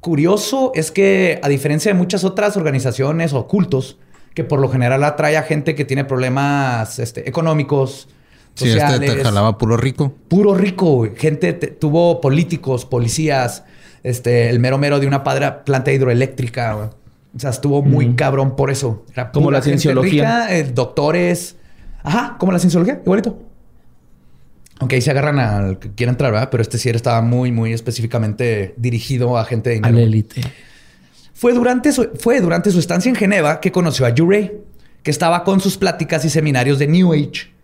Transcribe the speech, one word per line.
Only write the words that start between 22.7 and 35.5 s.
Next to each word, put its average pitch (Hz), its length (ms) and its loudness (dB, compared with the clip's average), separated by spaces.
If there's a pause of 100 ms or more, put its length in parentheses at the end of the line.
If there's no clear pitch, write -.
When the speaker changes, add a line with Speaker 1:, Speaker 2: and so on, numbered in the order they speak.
Speaker 1:
igualito. 196 340 0 (1400)
Aunque 131 180 -2
ahí 123 60 2
se 135 80 0
agarran 143 280 2
al 101 400 0
que 104 140 -14
quiera 120 180 -2
entrar, 123 220 0
¿verdad? 113 180 0
Pero 113 120 0
este 113 160 -4
sí 120 100 -2
estaba 117 320 0
muy, 120 320 0
muy 113 200 -2
específicamente 113 1040 -4
dirigido 120 580 -2
a 113 80 0
gente 120 260 -4
de 117 60 0
Speaker 3:
A - 20 -2
Speaker 1:
dinero. 117 180 4
Speaker 3:
la 117 60 6
élite. 110 380 0 (960)
Speaker 1:
Fue 240 180 0
durante 247 400 2
su, 254 160 0 (100)
fue 240 220 2
durante 170 300 0
su 180 80 4
estancia 180 320 0
en 247 60 0
Geneva 180 440 0
que 185 120 -2
conoció 156 340 0
a 117 100 2
Jurey, 190 360 2 (500)
que - 80 -4
estaba 170 340 0
con 196 160 2